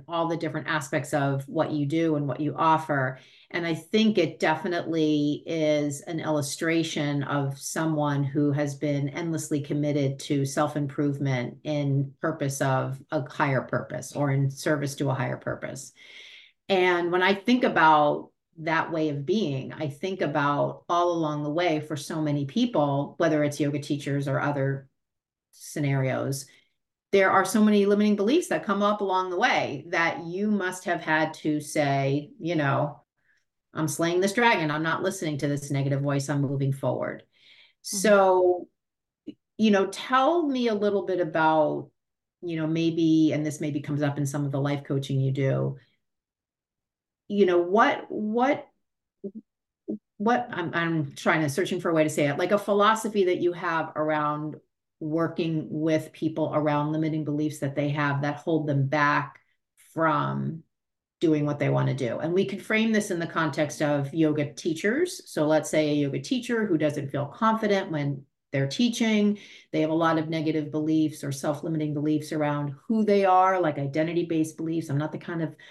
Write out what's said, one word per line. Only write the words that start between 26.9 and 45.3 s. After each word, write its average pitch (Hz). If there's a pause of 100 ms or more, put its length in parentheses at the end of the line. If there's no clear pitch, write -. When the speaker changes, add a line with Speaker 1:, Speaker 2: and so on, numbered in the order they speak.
Speaker 1:
there 190
are 190
so 214
many 208
limiting 208
beliefs 247
that 170
come 202
up 208
along 185
the 180
way 147
that 170
you 196
must 185
have 170
had 156
to 151
say, 139
you 170
know, 143 (720)
"I'm 156
slaying 170
this 196
dragon. 220
I'm 156
not 160
listening 151
to 147
this 143
negative 139
voice. 139
I'm 143
moving 139
forward." -
Speaker 2:
Mm-hmm. -
Speaker 1:
So, 185 (920)
you 214
know, 196
tell 277
me 254
a 214
little 196
bit 180
about, 156 (520)
you 170
know, 156
maybe, 160
and 151
this 147
maybe 147
comes 143
up 139
in 143
some 143
of 139
the 139
life 143
coaching 135
you 135